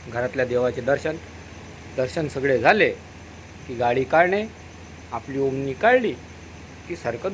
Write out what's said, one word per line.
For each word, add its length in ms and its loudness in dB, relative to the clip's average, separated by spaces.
घरातल्या 340 0
देवाचे 340 2
दर्शन, 360 0
दर्शन 320 0
सगळे 300 2
झाले 300 6
की 80 -8
गाडी 300 2
काढणे, 400 4
आपली 280 -6
ओमनी 320 0
काढली 400 4
की 80 -8
सरकत 380 -4